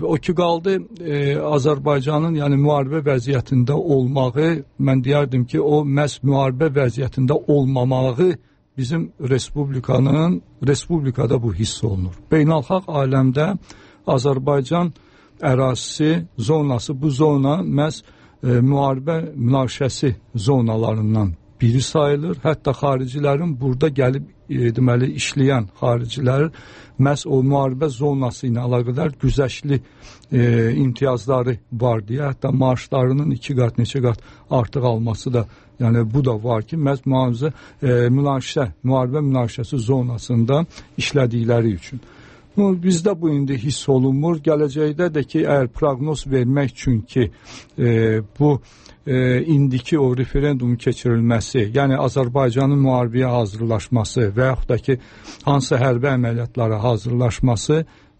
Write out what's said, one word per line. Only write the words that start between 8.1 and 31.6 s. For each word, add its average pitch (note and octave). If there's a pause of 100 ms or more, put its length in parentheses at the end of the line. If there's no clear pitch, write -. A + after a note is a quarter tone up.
bizim E3 (140)
respublikanın, C#3 (260)
respublikada C3+
bu A#2
hiss G#2+
olunur. F#2 (160)
Beynəlxalq D#3+
aləmdə C3+ (580)
Azərbaycan C#3+ (480)
ərazisi, D3+ (100)
zonası, C#3
bu D#3
zona C#3+
məhz, D3 (400)
e, B2
müharibə C#3
münaqişəsi C3 (220)
zonalarından A2 (280)
biri B2
sayılır. D3
Hətta D3+
xaricilərin C#3
burada C3
gəlib, C3+ (200)
e, B2+
deməli, B2
işləyən C3 (100)
xaricilər B2+ (500)
məhz C#3
o C3+
müharibə C#3
zonası C3+
ilə A#2+
əlaqədar B2
güzəştli, C3+ (520)
e, A#2
imtiyazları B2+ (160)